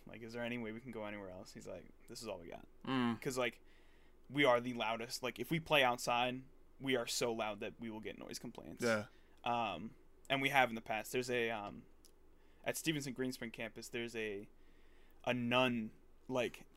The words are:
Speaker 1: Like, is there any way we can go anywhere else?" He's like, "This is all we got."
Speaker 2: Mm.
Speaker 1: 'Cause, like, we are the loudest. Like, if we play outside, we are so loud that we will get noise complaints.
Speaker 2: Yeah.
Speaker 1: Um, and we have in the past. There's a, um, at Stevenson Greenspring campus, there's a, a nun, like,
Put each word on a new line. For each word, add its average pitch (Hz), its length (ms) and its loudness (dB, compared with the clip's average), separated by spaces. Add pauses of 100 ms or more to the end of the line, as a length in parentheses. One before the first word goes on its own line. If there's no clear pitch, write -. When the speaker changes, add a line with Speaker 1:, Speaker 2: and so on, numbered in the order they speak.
Speaker 1:
Like, 107 160 -14
is 113 120 -10
there 120 100 -4
any 120 140 -2
way 110 160 -4
we 113 80 -10
can 127 100 -10
go 110 140 -6
anywhere 104 320 -8
else?" - 160 -14
He's 107 140 -14
like, 92 180 -10 (240)
"This 117 120 -12
is 113 60 -8
all 98 160 -4
we 85 60 -14
got." - 160 -12 (200)
Speaker 2:
Mm. 120 360 2
Speaker 1:
'Cause, 131 160 -2
like, 123 240 0 (680)
we 143 140 4
are 123 160 10
the 123 140 -2
loudest. 117 500 -2
Like, 120 160 -2
if 120 120 -4
we 165 100 4
play 151 240 6
outside, 123 560 2 (400)
we 131 160 4
are 117 100 -2
so 123 240 2
loud 107 300 -2
that 107 180 -4
we 117 100 -6
will 110 120 -6
get 101 180 -8
noise - 200 -8
complaints. - 440 -8
Speaker 2:
Yeah. 110 220 2 (400)
Speaker 1:
Um, 113 460 0 (380)
and 135 120 2
we 135 80 4
have 135 180 8
in 113 80 -8
the 113 60 -6
past. 110 320 -4
There's 127 160 0
a, 120 200 2
um, 107 340 -6 (840)
at 123 100 0
Stevenson 143 380 -2
Greenspring 127 400 -4
campus, 113 340 -8
there's 117 280 -4
a, 107 300 -4 (800)
a 123 100 2
nun, 123 560 4 (380)
like, 123 360 0 (140)